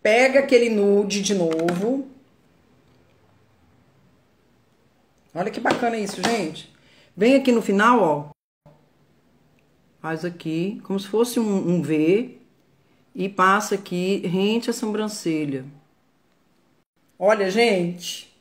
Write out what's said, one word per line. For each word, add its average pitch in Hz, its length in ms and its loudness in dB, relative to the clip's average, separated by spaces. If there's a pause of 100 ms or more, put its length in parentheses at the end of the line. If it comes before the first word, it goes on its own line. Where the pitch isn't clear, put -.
Pega 254 380 4
aquele 240 300 4
nude 202 520 2
de 208 140 0
novo. 175 720 -2 (3250)
Olha 196 160 -4
que - 80 -10
bacana 233 380 -2
isso, 196 260 -8
gente. 202 500 -4 (420)
Vem 240 200 4
aqui 269 160 2
no 233 100 2
final, 220 380 4
ó. 151 300 0 (1700)
Faz 160 220 -8
aqui, 170 600 -6
como 196 160 -4
se 196 80 -10
fosse 240 320 0
um, 196 360 0
um 165 60 0
V. 156 580 0 (760)
E 185 140 -6
passa 196 480 2
aqui, 190 500 -4
rente 202 440 0
a 233 40 -4
sobrancelha. 170 920 -4 (1500)
Olha, 196 340 2
gente. 190 880 -2